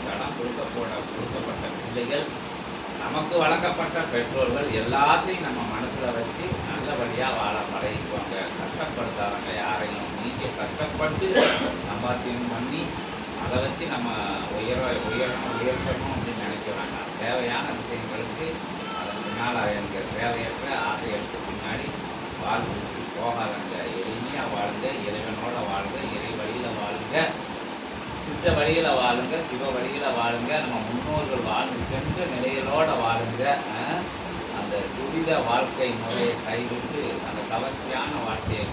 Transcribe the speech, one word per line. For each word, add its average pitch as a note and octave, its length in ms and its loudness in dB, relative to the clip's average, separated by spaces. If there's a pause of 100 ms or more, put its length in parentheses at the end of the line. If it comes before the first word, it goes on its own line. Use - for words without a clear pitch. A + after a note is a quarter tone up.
தடம், - 300 -2
கொடுக்கப்பட-, A#2+ 680 -2 (100)
கொடுக்கப்பட்ட A2+ 520 -2 (160)
பிள்ளைகள், A#2+ 440 0 (800)
நமக்கு D#3 300 0 (100)
வழங்கப்பட்ட E3+ 540 4 (140)
பெற்றோர்கள் B2+ 580 2 (120)
எல்லாத்தையும் D#3+ 680 4
நம்ம - 260 0
மனசுல - 320 -2 (120)
வச்சு A#2 280 -2 (240)
நல்லபடியா - 580 0 (120)
வாழ G#2 160 2 (160)
பழகிக்கோங்க. G2 640 -2 (240)
கஷ்டப்படுத்தாதங்க G2+ 920 -2 (120)
யாரையும். - 460 -2 (120)
நீங்க - 240 -2 (160)
கஷ்டப்பட்டு D3+ 680 0 (600)
சம்பாத்தியம் A#2+ 640 -2
பண்ணி C3 300 -2 (600)
அதை B2+ 200 0
வச்சு - 300 -2
நம்ம A#2+ 160 0 (500)
உயர-, B2 500 0
உயரணும், - 500 0
உயர்த்தணும் F3 540 0
அப்படின்னு G#2+ 320 -2
நினைக்க G#2+ 320 -4
வேண்டாம். - 340 -4 (100)
தேவையான A#2+ 440 0 (140)
விஷயங்களுக்கு A#2 680 -4 (520)
அதன் - 240 -4
பின்னால் G#2 520 0
எனக்கு G2+ 240 -2 (180)
தேவையற்ற - 500 0 (220)
ஆசைகளுக்கு - 580 -2
பின்னாடி - 400 -2 (560)
வாழ்ந்துட்டு A2 600 -2 (140)
போகாதங்க. A#2 560 0 (260)
எளிமையா A#2 440 -2 (100)
வாழுங்க, G#2 320 0 (220)
இறைவனோட G2+ 500 -2 (120)
வாழுங்க, G2 300 -2 (160)
இறை G#2 240 -4
வழியில A#2+ 280 -2 (120)
வாழுங்க, G#2+ 360 -2 (1120)
சித்த E3 340 4
வழியில D#3+ 280 6 (140)
வாழுங்க, B2 340 4 (140)
சிவ C3 260 -2
வழியில C#3 300 0 (140)
வாழுங்க, A#2+ 320 2 (120)
நம்ம A#2+ 260 0
முன்னோர்கள் C3 600 2
வாழ்ந்து C3+ 300 2 (120)
சென்ற D3+ 420 0
நிலைகளோட D#3+ 560 4 (140)
வாழுங்க. A#2 400 2 (340)
ஆ? - 80 0 (760)
அந்த G#2 160 -2 (200)
துரித D#3+ 360 2 (200)
வாழ்க்கை C3 380 2 (120)
முறையை G#2 320 4 (140)
கைவிட்டு A#2+ 560 0 (240)
அந்த - 140 -2 (120)
கவர்ச்சியான C3 580 -2 (160)
வாழ்க்கையை - 460 0